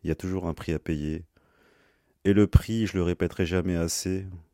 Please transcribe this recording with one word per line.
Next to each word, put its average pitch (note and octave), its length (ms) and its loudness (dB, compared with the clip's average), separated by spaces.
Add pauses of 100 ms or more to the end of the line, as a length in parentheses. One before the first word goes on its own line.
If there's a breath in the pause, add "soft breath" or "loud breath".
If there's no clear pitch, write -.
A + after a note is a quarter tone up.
il E2 40 -4
y - 20 0
a D#2 40 2
toujours F#2 320 -6
un E2 80 -4
prix - 180 -6
à D#2 60 -2
payer. D#2 460 -4 (1000 soft breath)
Et G2 80 6
le G2+ 140 6
prix, A2+ 400 0
je F#2+ 100 -2
le F2+ 60 2
répéterai F2 440 0
jamais F2+ 300 0
assez F#2 500 -2 (280)